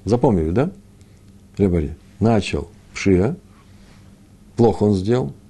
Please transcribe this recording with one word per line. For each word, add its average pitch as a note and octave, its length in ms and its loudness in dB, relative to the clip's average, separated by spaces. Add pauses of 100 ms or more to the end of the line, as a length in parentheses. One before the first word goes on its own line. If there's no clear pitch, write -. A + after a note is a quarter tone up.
Запомнили, F#2+ 460 0
да? C#3 200 -2 (840)
Ребята, E2+ 380 0 (240)
начал G#2 500 -2 (240)
пшия, G2 420 2 (1200)
плохо A2 280 2
он G#2 120 2
сделал. B2 380 -2 (160)